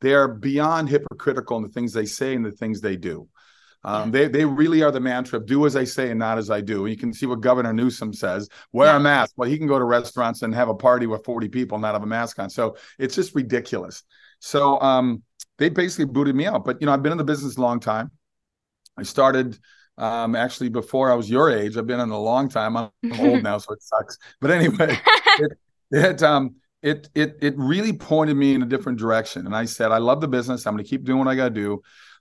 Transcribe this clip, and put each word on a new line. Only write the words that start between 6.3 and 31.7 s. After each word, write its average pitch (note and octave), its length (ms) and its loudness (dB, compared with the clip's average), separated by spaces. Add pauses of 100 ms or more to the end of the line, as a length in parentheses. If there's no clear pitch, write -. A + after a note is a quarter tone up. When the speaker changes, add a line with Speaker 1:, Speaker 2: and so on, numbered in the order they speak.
Speaker 1:
as G#2+ 120 -4
I G#2 120 0
do." G2+ 240 -4
And G#2+ 60 -4
you G#2+ 60 -8
can A#2+ 140 -6
see A2+ 140 -6
what B2 160 -4
Governor B2 320 2
Newsom A2+ 400 -2
says, G2+ 340 -4 (240)
"Wear C3 160 6
Speaker 2:
Yeah. D3 100 8
Speaker 1:
a - 20 4
mask." C#3+ 360 4
Well, B2 140 -2
he D3+ 80 -2
can D#3 100 -4
go C#3 100 2
to B2 60 0
restaurants A#2+ 580 0
and A2+ 140 -4
have A#2+ 140 2
a G#2+ 60 -2
party B2 300 4
with A2 200 -4
forty A2+ 240 -6
people B2+ 260 -4
and G#2+ 60 -6
not G#2+ 120 -2
have G#2 100 -4
a - 20 -10
mask A2+ 340 -6
on. G2 100 -8
So A2 280 -4 (200)
it's C3 180 -4
just F#3 200 -2
ridiculous. A#2 680 -4 (360)
So, C#3 400 2
um, B2+ 440 2 (340)
they D3+ 120 2
basically F3 360 -2
booted C#3 280 0
me C#3+ 140 0
out. G#3+ 180 -2
But, B2+ 160 -4
you D3 60 0
know, C#3+ 60 4
I've C#3 100 2
been D3 80 0
in E3+ 60 -2
the D#3 80 -2
business C#3 320 -4
a B2+ 40 -4
long A#2+ 180 0
time. A2 300 -4 (880)
I C3+ 60 -12
started, C3 560 2 (380)
um, A2+ 380 -2
actually A#2+ 340 -2
before B2+ 420 0
I B2 40 4
was A2 140 -2
your C#3+ 200 4
age. G#2+ 280 -2
I've A2+ 80 -4
been B2 140 -4
in A#2 100 -4
a G#2+ 100 -6
long B2 300 0
time. A2 260 -2
I'm A#2 140 -4 (140)
Speaker 2:
<laughs> A#3 160 -6
Speaker 1:
old B3+ 240 0
now, G#3 160 -2
so - 140 -12
it - 100 -14
sucks. - 340 -4 (240)
But C#3 80 2
anyway, D#3+ 480 2 (200)
Speaker 2:
<laughs> - 220 2
Speaker 1:
it, A4 120 0 (400)
it, D#3 320 4
um, C#3 320 2 (260)
it, D3 320 -2
it, D3+ 280 -2
it D3 160 2
really C#3+ 360 0
pointed D#3 420 0
me C#3 200 4
in B2+ 80 0
a - 20 -2
different B2+ 320 -4
direction. A2 480 -2
And G2+ 100 -4
I A2+ 100 -2
said, A2+ 260 -2
"I A2 60 6
love B2 240 2
the D#3+ 80 -2
business. B2 360 -2
I'm - 80 -2
gonna G#2 120 -6
keep C3+ 180 -6
doing C3 160 0
what C3 80 2
I C3 80 0
gotta C3 140 0
do." G#2 320 -4 (400)